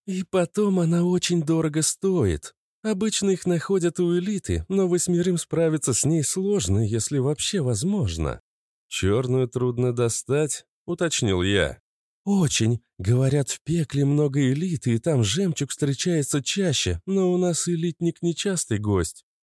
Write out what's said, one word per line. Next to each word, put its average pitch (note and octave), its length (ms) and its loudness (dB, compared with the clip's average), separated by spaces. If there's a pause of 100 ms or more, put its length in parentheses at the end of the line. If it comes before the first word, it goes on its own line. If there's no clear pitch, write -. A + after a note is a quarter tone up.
И F#3 160 -4
потом F#3+ 560 0
она E3+ 240 2
очень F3 400 0
дорого D#3+ 380 0
стоит. D3 760 0 (280)
Обычно G#3 480 0
их F#3 140 -2
находят F3 540 0
у F3 180 2
элиты, F3+ 520 -2
но F#3+ 180 2
восьмерым F3 500 0
справиться D#3 560 0
с - 120 0
ней D#3 180 2
сложно, F3+ 560 0
если A2+ 380 -2
вообще C#3+ 420 -2
возможно». G#2+ 800 -2 (480)
«Чёрную B2 600 0
трудно B2 440 -2
достать?» C3 720 -2 (200)
Уточнил D3 560 0
я. F#2 380 0 (460)
«Очень. C3+ 560 2 (160)
Говорят, C3 520 2
в - 120 -10
пекле D3 420 -2
много C#3+ 480 2
элиты, C#3+ 440 0
и - 20 2
там C3+ 260 2
жемчуг C#3+ 460 0
встречается D3 720 -2
чаще, B2+ 640 -2
но F#3+ 260 2
у F3+ 60 2
нас F3+ 300 0
элитник — E3+ 540 -2
нечастый E3+ 580 -2
гость. G2+ 460 -2 (180)